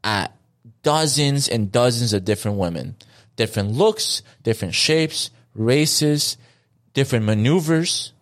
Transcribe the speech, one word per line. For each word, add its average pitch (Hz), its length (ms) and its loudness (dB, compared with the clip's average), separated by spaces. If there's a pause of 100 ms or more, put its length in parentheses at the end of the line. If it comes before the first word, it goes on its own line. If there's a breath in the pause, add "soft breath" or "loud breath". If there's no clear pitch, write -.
at 104 300 -2 (480)
dozens 147 640 2
and 104 240 -2
dozens 120 400 2
of 98 140 0
different 104 320 -2
women, 85 380 -4 (400 soft breath)
different 107 360 -2
looks, 208 500 0 (200 soft breath)
different 101 320 -2
shapes, 156 560 0 (240 soft breath)
races, 147 840 0 (560 soft breath)
different 135 320 0
maneuvers. 156 960 0